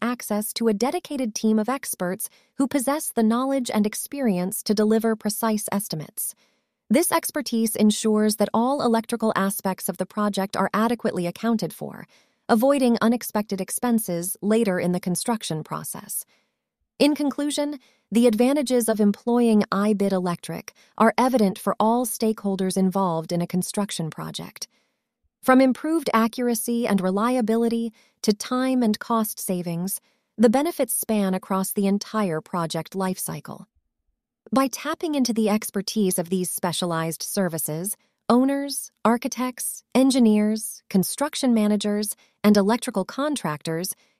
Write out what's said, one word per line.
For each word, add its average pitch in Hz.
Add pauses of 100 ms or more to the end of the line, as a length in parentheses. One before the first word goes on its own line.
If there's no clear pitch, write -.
access 226
to 226
a 220
dedicated 247
team 220
of 214
experts 196 (280)
who 269
possess 285
the -
knowledge 254
and 208
experience 208
to 214
deliver 220
precise 220
estimates. - (560)
This 294
expertise 233
ensures 214
that 202
all 254
electrical 226
aspects 190
of 175
the 190
project 202
are 190
adequately 220
accounted 214
for, - (440)
avoiding 247
unexpected 214
expenses 190
later 208
in 180
the 180
construction 175
process. - (720)
In 294
conclusion, 294 (300)
the 240
advantages 247
of 214
employing 220
iBid 196
Electric 180 (240)
are 220
evident 226
for -
all 233
stakeholders 196
involved 185
in 170
a 175
construction 180
project. - (720)
From 262
improved 285
accuracy 233
and 190
reliability 226 (300)
to 220
time 254
and 214
cost 226
savings, 180 (380)
the 220
benefits 277
span 202
across 190
the 196
entire 196
project 165
lifecycle. 185 (840)
By 269
tapping 311
into 247
the 214
expertise 202
of 170
these 185
specialized 165
services, 165 (320)
owners, 277 (140)
architects, 240 (120)
engineers, 220
construction 254
managers, 208 (260)
and 208
electrical 208
contractors 180 (240)